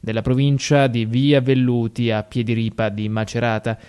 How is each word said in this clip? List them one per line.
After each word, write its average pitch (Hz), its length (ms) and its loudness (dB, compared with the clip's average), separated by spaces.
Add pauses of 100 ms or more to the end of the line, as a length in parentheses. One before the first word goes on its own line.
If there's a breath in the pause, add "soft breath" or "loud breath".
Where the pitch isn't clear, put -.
della 113 200 -4
provincia 135 680 2
di 117 160 0
Via 135 360 2
Velluti, 123 720 0
a 107 140 -2
Piediripa 113 640 -2
di 107 200 -4
Macerata. 110 680 -2 (100)